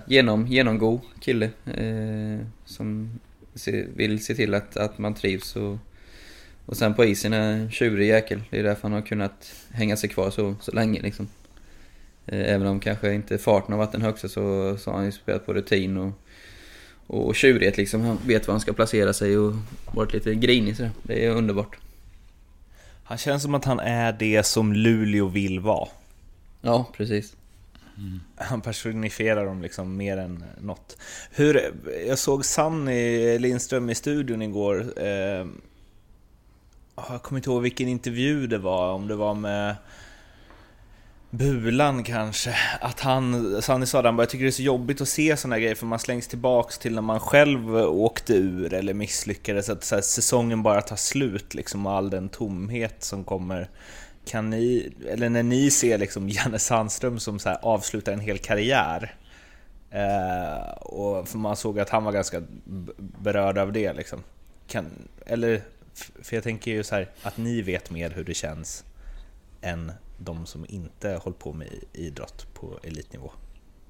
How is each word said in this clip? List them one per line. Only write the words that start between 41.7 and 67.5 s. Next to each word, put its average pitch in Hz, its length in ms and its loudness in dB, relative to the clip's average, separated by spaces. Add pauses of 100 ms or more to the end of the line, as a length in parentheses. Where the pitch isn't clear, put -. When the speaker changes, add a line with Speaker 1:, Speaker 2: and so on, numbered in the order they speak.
Speaker 2:
kanske, 113 500 -4 (260)
att 123 200 -6
han, 123 640 2
Sanny 131 240 2
sa 131 160 2
det, 120 60 8
han 113 80 4
bara, 117 60 6
"Jag 117 80 4
tycker 131 140 -4
det 135 40 6
är 127 40 2
så 131 100 -2
jobbigt 131 380 2
att 135 80 -2
se 156 280 4
såna 127 180 -2
här 110 80 2
grejer, 113 120 2
för 117 120 -8
man 113 120 -2
slängs 120 300 -4
tillbaks 123 500 2
till 117 160 -2
när 110 80 -2
man 110 180 0
själv 131 560 6
åkte 107 580 4
ur 92 400 2
eller 98 200 -2
misslyckades, 101 760 -4
att 101 140 -6
så - 100 -2
här, 101 80 2
säsongen 117 600 2
bara 104 200 6
tar 104 140 -8
slut 113 580 -2
liksom, 101 320 -6
och 98 60 0
all 98 180 0
den 95 180 -4
tomhet 107 760 -6
som 95 200 -6
kommer." 90 440 -4 (600)
Kan 110 220 -4
ni, 113 420 0 (160)
eller 113 200 0
när 117 140 2
ni 127 280 4
ser 117 280 4
liksom 98 300 -2
Janne 104 300 -2
Sandström 117 600 0
som 104 200 -6
så 107 100 -4
här 92 140 -2
avslutar 107 500 0
en 104 80 -4
hel 104 180 -4
karriär, 104 760 0 (760)
eh, 90 800 -2 (100)
och 98 480 -4
för 113 100 -8
man 104 180 -2
såg 104 240 -4
att 98 100 -2
han 110 140 2
var 104 80 -2
ganska 92 280 -2 (240)
b-, 92 340 -12
berörd 98 600 0
av 98 140 0
det 104 200 0
liksom. - 300 -10 (460)
Kan, 98 160 -6 (420)
eller, 117 280 0 (420)
f-, - 140 -16 (120)
för - 140 -8
jag 107 80 -4
tänker 113 260 -4
ju 107 140 -2
så - 100 -6
här, 95 140 -2 (140)
att - 140 -8
ni 117 260 -2